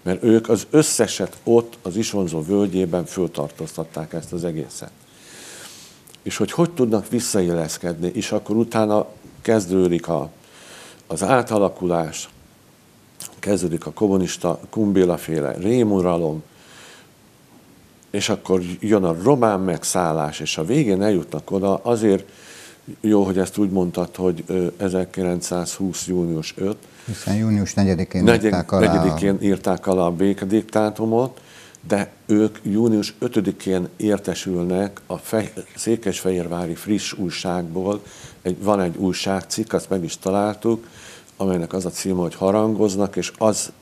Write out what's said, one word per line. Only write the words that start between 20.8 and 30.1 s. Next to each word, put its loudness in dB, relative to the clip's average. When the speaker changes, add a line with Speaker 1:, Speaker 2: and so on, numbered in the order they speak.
Speaker 1:
eljutnak 0
oda, 2
azért 2
jó, 4
hogy 0
ezt -2
úgy 2
mondtad, -2
hogy, 0
ö, 0
ezerkilencszázhúsz -4
június -2
öt, -4
Speaker 2:
Hiszen -4
június 0
negyedikén 2
Speaker 1:
Negyed-, 6
Speaker 2:
írták 2
alá 6
a 4
Speaker 1:
negyedikén 2
írták 0
alá 2
a 2